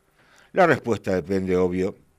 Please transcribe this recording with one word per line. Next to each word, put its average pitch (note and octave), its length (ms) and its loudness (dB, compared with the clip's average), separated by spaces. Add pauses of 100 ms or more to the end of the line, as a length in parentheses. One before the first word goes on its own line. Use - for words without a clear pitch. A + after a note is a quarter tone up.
(520)
La F#3+ 140 4
respuesta A2+ 480 0
depende, F#2 420 -2
obvio, F2+ 400 0 (220)